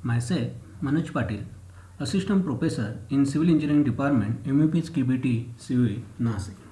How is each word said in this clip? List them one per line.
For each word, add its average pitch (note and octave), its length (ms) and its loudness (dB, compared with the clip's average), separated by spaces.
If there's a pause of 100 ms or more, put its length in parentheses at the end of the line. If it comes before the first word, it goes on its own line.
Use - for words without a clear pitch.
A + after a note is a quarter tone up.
Myself A#2+ 460 -2 (300)
Manoj C#3+ 340 0
Patil, G#2 300 -4 (560)
Assistant F#3 460 0
Professor B2+ 640 -2
in C#3 160 4
Civil D3 240 2
Engineering D3 340 4
Department, B2+ 640 0
M C#3 120 4
U D#3 80 6
P D#3+ 160 2 (140)
K C3+ 40 2
B B2+ 220 2
T A#2 340 0
C - 160 -6
U B2 200 4
E, G#2+ 100 -8 (180)
Nashik. G#2+ 320 -2 (180)